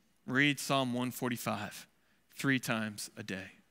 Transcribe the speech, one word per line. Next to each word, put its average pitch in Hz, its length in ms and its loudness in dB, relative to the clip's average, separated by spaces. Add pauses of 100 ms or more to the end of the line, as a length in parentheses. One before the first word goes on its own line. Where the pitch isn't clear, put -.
(260)
Read 139 320 4
Psalm 135 340 2
one 123 180 0
forty-five 110 760 -4 (480)
three 135 240 4
times 110 580 -4
a 120 60 -10
day. 95 300 -8 (180)